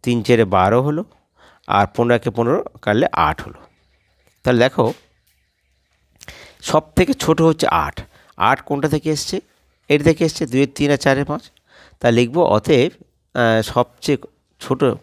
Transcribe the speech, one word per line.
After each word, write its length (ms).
তিন 180
চারে 220
বারো 380
হলো, 200
আর 260
পনেরো 200
একে 160
পনেরো, 300
কাটলে 240
আট 160
হলো। 180
তাহলে 160
দেখো 240
সব 220
থেকে 200
ছোট 280
হচ্ছে 240
আট। 120
আট 200
কোনটা 200
থেকে 220
এসছে? 260
এটা 140
থেকে 200
এসছে, 220
দুইয়ের 280
তিন 160
আর 140
চারের 260
পাঁচ। 140
তা 100
লিখবো 300
অতএব, 380
আহ, 680
সবচেয়ে 560
ছোট 200